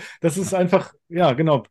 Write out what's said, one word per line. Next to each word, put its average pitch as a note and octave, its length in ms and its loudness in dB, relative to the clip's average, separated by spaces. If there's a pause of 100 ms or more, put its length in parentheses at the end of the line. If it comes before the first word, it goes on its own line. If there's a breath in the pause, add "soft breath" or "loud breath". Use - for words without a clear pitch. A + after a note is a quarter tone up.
(200 loud breath)
Das D#3+ 180 0
ist F#3+ 160 -4
einfach, F3+ 400 0 (140)
ja, E3+ 260 2
genau. D3 360 0